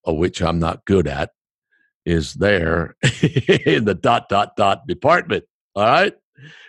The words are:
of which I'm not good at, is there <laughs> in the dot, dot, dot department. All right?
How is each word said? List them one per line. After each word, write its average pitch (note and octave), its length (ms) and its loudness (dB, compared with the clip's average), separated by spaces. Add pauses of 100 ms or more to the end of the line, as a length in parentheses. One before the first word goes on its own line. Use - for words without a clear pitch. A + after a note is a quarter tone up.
of D#2+ 120 -2
which F2+ 260 -2
I'm E2+ 160 0
not E2 260 -4
good F#2 220 2
at, C#2+ 240 -6 (760)
is E2+ 300 -2
there E2+ 640 0
<laughs> - 40 -20 (640)
in D3 180 0
the G2 160 0
dot, A#2 280 0
dot, G2+ 280 -2
dot G2 300 0
department. C#3 580 0 (300)
All G2+ 100 0
right? D#3 300 2 (540)